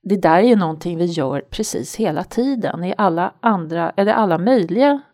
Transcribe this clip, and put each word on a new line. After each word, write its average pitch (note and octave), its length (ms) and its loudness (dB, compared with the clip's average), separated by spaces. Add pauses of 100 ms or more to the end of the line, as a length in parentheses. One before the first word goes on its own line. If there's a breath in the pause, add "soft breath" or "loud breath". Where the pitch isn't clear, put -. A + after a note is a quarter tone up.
Det G3 140 -2
där E3+ 200 4
är G#3+ 120 6
ju A#3+ 80 6
någonting E3 420 -2
vi E3+ 60 0
gör C#3+ 360 -2
precis - 560 -8
hela F#3+ 280 -2
tiden A#3 600 -4
i F#3 140 -4
alla F3+ 420 0
andra, E3 500 -2
eller G3 220 0
alla G3+ 260 2
möjliga A#3+ 600 2 (140)